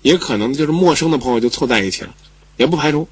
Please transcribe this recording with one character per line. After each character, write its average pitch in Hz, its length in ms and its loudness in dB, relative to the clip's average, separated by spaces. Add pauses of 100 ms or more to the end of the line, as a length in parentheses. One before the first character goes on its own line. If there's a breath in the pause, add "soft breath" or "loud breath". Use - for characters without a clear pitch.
也 147 160 4
可 135 220 -4
能 120 160 -2
就 151 100 -2
是 151 80 -2
陌 170 220 4
生 160 160 0
的 151 80 0
朋 123 160 -2
友 113 60 0
就 117 100 0
凑 - 160 -4
在 117 160 0
一 95 80 -4
起 - 140 -8
了， - 100 -20 (420)
也 123 100 2
不 165 100 0
排 151 140 0
除。 151 220 -2